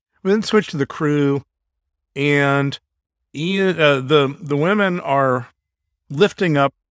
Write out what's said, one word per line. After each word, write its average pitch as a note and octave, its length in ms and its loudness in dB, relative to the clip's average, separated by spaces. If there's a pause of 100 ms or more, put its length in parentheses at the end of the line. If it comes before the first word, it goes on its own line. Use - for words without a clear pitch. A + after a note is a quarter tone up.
(240)
We F#3+ 80 0
then G#3+ 100 2
switch G#3+ 260 0
to - 80 -10
the C#3 100 -2
crew, C#3+ 580 -2 (720)
and C#3 640 0 (540)
Ian, F#3 460 -2
uh, C#3+ 200 4
the, C#3 400 2
the C#3+ 160 -4
women F#3 440 0
are C3 480 0 (600)
lifting E3 480 0
up C#3 180 0 (160)